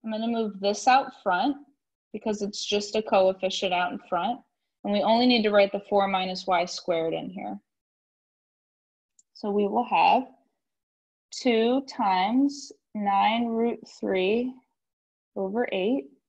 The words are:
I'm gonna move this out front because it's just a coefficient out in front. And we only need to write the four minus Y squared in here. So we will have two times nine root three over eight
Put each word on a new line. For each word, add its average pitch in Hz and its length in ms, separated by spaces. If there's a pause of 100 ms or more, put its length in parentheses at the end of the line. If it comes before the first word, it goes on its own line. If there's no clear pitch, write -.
I'm 220 80
gonna 220 160
move 220 320
this 202 280
out 262 240 (100)
front 208 340 (580)
because 214 280
it's 202 240
just 208 300
a 220 80
coefficient 190 720
out 180 180
in - 80 (100)
front. 185 300 (440)
And 202 80
we 202 120
only 233 240
need 240 160
to 208 80
write 202 200
the 202 160
four 202 200
minus 185 400
Y 175 180
squared 165 480
in 160 160
here. 202 300 (1800)
So 208 160
we 202 160
will 240 180
have 180 380 (1040)
two 240 520
times 240 920 (240)
nine 208 500
root 226 340 (200)
three 214 560 (800)
over 202 360
eight 233 340 (240)